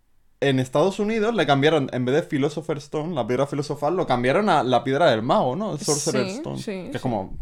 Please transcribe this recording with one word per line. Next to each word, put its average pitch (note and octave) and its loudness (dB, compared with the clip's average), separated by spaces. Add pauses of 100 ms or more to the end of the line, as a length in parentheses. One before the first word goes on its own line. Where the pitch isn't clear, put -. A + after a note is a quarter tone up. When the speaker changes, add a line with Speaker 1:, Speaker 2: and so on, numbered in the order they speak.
(400)
Speaker 1:
en C#3 2
Estados D#3 2
Unidos, A3 0
le E3 0
cambiaron, C#3+ 4
en B2 -2
vez B2+ 2
de E3 2
Philosopher's D3 -4
Stone, D#3+ -6
la A#2+ -2
piedra B2 0
filosofal, D3 -2
lo D#3+ 0
cambiaron C#3 2
a D3 4
la A#2+ 2
piedra C#3 4
del A2 2
mago, D3 0
¿no? G3 -4
Sorcerer's D3 -2
Speaker 2:
Sí, - -8
Speaker 1:
Stone. C#3 -8
Speaker 2:
sí, C3 -10
Speaker 1:
Que - -8
es - -10
Speaker 2:
sí. - -8
Speaker 1:
como, G#2+ -4